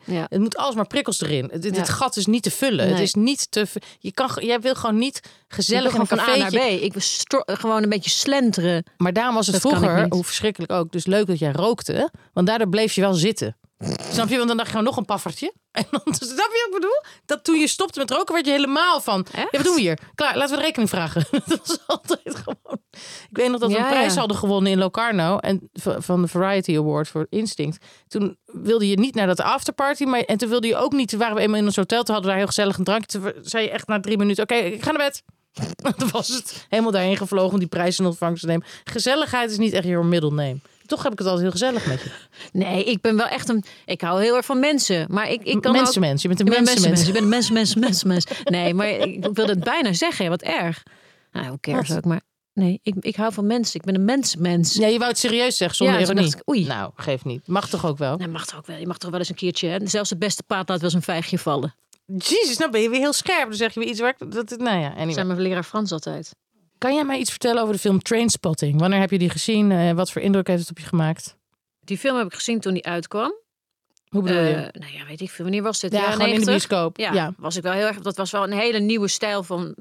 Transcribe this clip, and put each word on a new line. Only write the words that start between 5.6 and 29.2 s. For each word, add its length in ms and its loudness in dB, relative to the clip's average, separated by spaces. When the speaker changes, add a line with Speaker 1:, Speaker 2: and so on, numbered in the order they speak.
Speaker 1:
Ik 60 2
wil 100 2
Speaker 2:
in 0 -
een 80 4
Speaker 1:
gewoon 180 2
van 80 4
A 40 4
Speaker 2:
cafeetje. 200 2
Speaker 1:
naar 100 2
B. 40 -4
Ik 100 -2
wil 100 -6
stro-, 440 0
gewoon 360 0
een 60 2
beetje 220 0
slenteren. 720 2
Speaker 2:
Maar 160 2
daarom 220 2
was 120 2
het 160 0
Speaker 1:
Dat 0 -
kan 100 4
ik 60 4
Speaker 2:
vroeger, 260 4
Speaker 1:
niet. 80 0
Speaker 2:
hoe 120 2
verschrikkelijk 480 -4
ook, 200 0
dus 140 -4
leuk 200 4
dat 120 0
jij 140 0
rookte. 580 0
Want 140 4
daardoor 220 2
bleef 260 2
je 60 2
wel 140 4
zitten. 420 0
Snap 160 0
je? 80 2
Want 120 2
dan 80 2
dacht 120 -4
je 80 -8
gewoon 80 0
nog 120 0
een 80 -2
paffertje. 500 -4
<laughs> 100 -20
En 140 -2
dan, 140 -2
snap 320 -4
je 340 0
wat 40 -4
ik 60 -2
bedoel? 220 0
Dat 180 -4
toen 160 4
je 60 4
stopte 320 -2
met 120 -2
roken, 240 0
werd 120 0
je 60 4
helemaal 480 2
van, 320 -2
Speaker 1:
Echt? 20 -12
Speaker 2:
ja, 80 0
wat 60 0
doen 100 4
we 60 2
hier? 180 0
Klaar, 220 0
laten 180 0
we 60 -2
de 60 0
rekening 240 0
vragen. 340 -2
<laughs> 100 -2
Dat 200 0
was 200 -2
altijd 500 -4
gewoon. 420 -10
Ik 60 -18
weet 140 2
nog 100 -2
dat 100 2
we 60 2
Speaker 1:
Ja, 60 2
Speaker 2:
een 80 0
prijs 240 2
Speaker 1:
ja. 40 2
Speaker 2:
hadden 180 0
gewonnen 360 2
in 60 4
Locarno. 600 0
En 340 -2
v-, 260 -4
van 240 0
de 60 2
Variety 500 0
Award 300 0
voor 220 -4
Instinct. 540 -4
Toen 360 -2
wilde 440 0
je 100 4
niet 160 2
naar 120 2